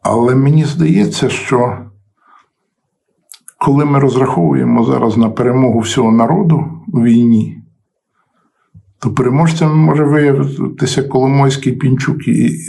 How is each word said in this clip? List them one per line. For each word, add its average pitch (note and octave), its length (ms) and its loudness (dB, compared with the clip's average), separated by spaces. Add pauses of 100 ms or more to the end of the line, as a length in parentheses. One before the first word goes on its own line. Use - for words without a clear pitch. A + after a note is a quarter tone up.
Але A#2+ 320 0
мені C#3+ 300 2
здається, E3 640 0
що A#2 500 -4 (1800)
коли C#3 260 2
ми C#3+ 140 0
розраховуємо B2+ 880 0
зараз A2+ 320 0
на A2+ 140 2
перемогу B2 480 0
всього A2+ 340 0
народу D#3 680 0 (100)
у A#2 100 0
війні, A#2 600 2 (1400)
то - 160 -4
переможцями D#3 600 0
може D3+ 300 2
виявитися C#3 1000 0
Коломойський, C3+ 680 0
Пінчук - 560 -2
і, - 20 -2
і, - 260 0 (120)